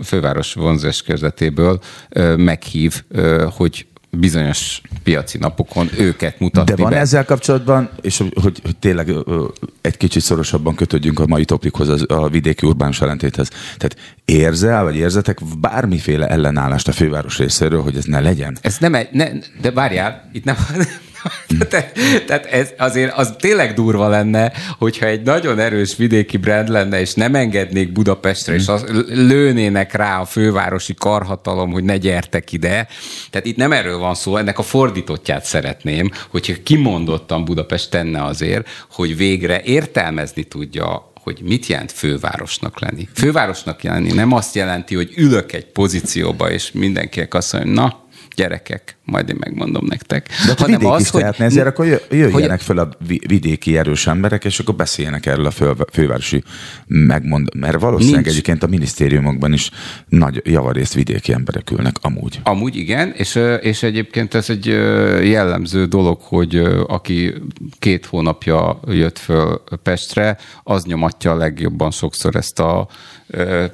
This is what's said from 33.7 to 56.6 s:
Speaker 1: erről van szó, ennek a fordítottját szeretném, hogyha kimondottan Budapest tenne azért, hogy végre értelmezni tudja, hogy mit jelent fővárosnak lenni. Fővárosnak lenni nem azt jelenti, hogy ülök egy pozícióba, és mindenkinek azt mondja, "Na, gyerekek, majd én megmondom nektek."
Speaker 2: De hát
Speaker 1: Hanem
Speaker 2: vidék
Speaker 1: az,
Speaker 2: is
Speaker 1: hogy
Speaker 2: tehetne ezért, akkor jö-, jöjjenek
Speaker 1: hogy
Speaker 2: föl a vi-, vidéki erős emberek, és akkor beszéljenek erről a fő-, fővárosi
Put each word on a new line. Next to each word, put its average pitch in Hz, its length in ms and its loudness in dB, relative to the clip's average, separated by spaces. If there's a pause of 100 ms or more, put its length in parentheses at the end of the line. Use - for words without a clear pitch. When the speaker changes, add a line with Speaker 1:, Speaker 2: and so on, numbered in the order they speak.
Speaker 1:
erről 90 260 0
van 90 180 -2
szó, 98 220 -2
ennek 101 220 -2
a 107 40 -2
fordítottját 92 840 0
szeretném, 76 640 -2 (180)
hogyha 87 240 -4 (100)
kimondottan 82 840 0
Budapest 85 440 -4
tenne 80 340 -2
azért, 80 440 -4 (240)
hogy 80 260 -4
végre 87 460 0
értelmezni 82 800 -2
tudja, 80 680 -8 (120)
hogy - 200 -10
mit 113 220 -2
jelent - 260 -4
fővárosnak - 880 -6
lenni. - 340 -6
Fővárosnak 117 680 0
lenni 85 300 -2
nem 110 220 4
azt 110 220 0
jelenti, 92 400 -4
hogy 87 200 -4
ülök 135 380 4
egy 80 120 -10
pozícióba, 85 840 -2
és 90 200 -6
mindenkinek 92 640 -4
azt 90 200 -2
mondja, 87 180 -2
"Na, 120 340 0 (300)
gyerekek, - 720 -6
majd - 240 -2
én - 100 -4
megmondom - 460 -4
nektek." - 420 -4
Speaker 2:
De - 60 -14 (140)
hát - 120 2
Speaker 1:
Hanem 220 200 4
Speaker 2:
vidék 107 140 4
Speaker 1:
az, 160 80 4
Speaker 2:
is 101 80 2
Speaker 1:
hogy - 120 2
Speaker 2:
tehetne 104 240 0
ezért, 131 220 4
akkor 160 180 0
jö-, 156 100 4 (140)
jöjjenek 143 400 4
Speaker 1:
hogy 92 120 0
Speaker 2:
föl 90 180 0
a 80 100 0 (180)
vi-, 87 200 -2
vidéki 80 500 2
erős 76 300 0
emberek, 98 380 0
és 98 140 -2
akkor 101 160 -2
beszéljenek 73 500 -4
erről 71 200 0
a 76 60 0
fő-, 71 240 0 (160)
fővárosi 67 520 0 (440)